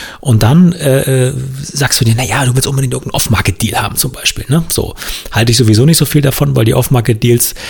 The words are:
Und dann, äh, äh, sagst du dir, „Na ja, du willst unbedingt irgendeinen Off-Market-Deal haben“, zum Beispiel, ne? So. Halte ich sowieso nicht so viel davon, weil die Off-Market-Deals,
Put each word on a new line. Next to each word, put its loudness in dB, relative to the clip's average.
Und 2
dann, 6
äh, 0
äh, -4
sagst -2
du 2
dir, 4
„Na -2
ja, -2
du 0
willst 0
unbedingt -2
irgendeinen -8
Off-Market-Deal -2
haben“, -6
zum -4
Beispiel, -6
ne? 2
So. -4
Halte 2
ich 0
sowieso 4
nicht 4
so 2
viel 0
davon, 0
weil 2
die 2
Off-Market-Deals, 0